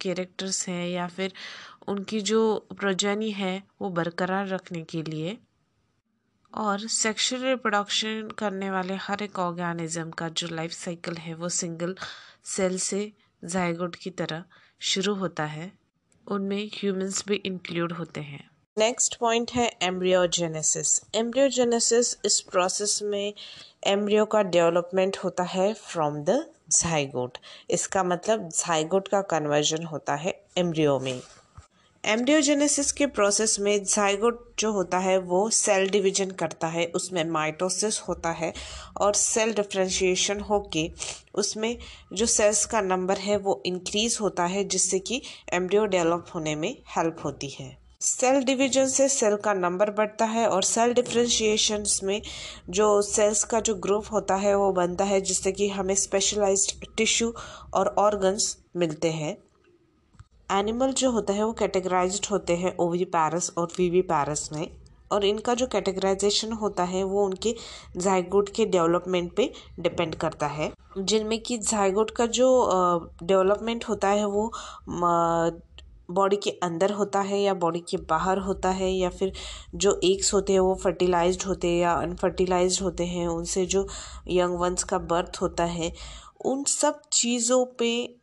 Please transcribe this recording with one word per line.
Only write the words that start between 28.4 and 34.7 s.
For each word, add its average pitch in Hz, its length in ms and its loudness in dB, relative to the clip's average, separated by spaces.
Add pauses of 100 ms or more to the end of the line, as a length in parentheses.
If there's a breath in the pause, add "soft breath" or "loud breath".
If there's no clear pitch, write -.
zygote 170 600 0
का 196 120 2
conversion 151 600 0
होता 147 320 -4
है 160 300 -6 (120)
embryo 156 420 2
में। 131 220 -4 (840 soft breath)
Embryogenesis 285 840 4
के 285 160 2
process 208 520 2
में 202 260 2
zygote 208 520 2 (220)
जो 214 120 0